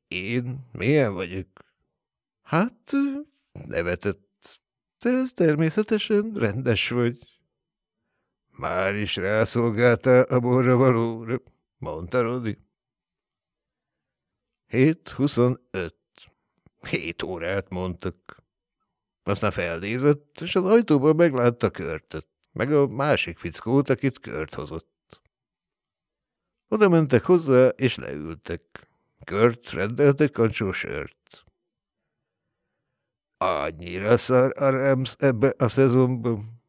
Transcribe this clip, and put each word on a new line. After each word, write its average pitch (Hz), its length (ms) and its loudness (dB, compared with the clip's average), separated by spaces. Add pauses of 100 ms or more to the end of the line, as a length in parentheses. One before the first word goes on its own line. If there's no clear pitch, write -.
én 123 640 -8
milyen 131 420 0
vagyok?" 92 340 -8 (920)
"Hát", - 500 -4 (600)
nevetett, - 1080 -8 (380)
"te 254 260 0 (100)
természetesen 208 1000 0
rendes 117 540 -2
vagy." 120 520 -4 (1080)
"Már 95 440 -4
is 104 220 -4
rászolgáltál 117 1040 2
a 127 180 0
borra 123 360 2
valóra", 117 640 0 (360)
mondta 87 460 -6
Rodi. 117 360 -4 (2000)
Hét 143 420 0
huszonöt. 123 880 -2 (920)
Hét - 340 -8
órát 90 460 -6
mondtak. 92 720 -10 (800)
Aztán 101 280 -2
felnézett, 104 920 -2
és 175 140 -6
az 185 100 0
ajtóban 156 520 2
meglátta 120 540 2
Körtöt, 78 580 -10 (240)
meg 135 200 -4
a 143 140 4
másik 127 520 -2
fickót, 131 500 -2
akit 135 300 -2
Kört 73 360 -10
hozott. - 680 -14 (1500)
Oda 214 200 4
mentek 156 360 4
hozzá, 135 440 6
és - 260 -2
leültek. 76 920 -12 (360)
Kört 113 460 0
rendelt 135 500 2
egy 147 100 2
kancsó 107 420 0
sört. - 720 -10 (1900)
"Annyira 87 800 -2
szar 127 460 0
a 135 80 2
Rams 131 480 0
ebbe 131 400 2
a 127 100 2
szezonban", 120 1000 0